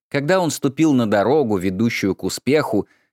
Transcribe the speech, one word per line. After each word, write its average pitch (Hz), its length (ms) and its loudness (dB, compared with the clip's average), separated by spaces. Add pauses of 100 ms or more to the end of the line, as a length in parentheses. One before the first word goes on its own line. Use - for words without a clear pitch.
когда 147 300 0
он 165 120 -2
ступил 143 420 0
на 117 160 2
дорогу, 107 480 2
ведущую 98 580 -2
к - 80 -14
успеху, - 640 -2 (260)